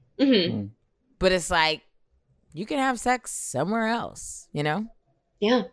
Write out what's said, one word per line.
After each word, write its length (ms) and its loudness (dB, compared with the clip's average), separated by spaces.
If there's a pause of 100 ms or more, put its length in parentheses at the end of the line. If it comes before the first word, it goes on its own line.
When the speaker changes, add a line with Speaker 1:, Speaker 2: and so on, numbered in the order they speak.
(200)
Speaker 1:
Mm-hmm. 380 4
Speaker 2:
Mm. 120 -6 (500)
Speaker 3:
But 120 4
it's 180 0
like, 340 2 (680)
you 120 -8
can 140 -2
have 200 0
sex 320 -2
somewhere 560 -2
else, 640 -8
you 120 -4
know? 240 -2 (520)
Speaker 1:
Yeah, 340 4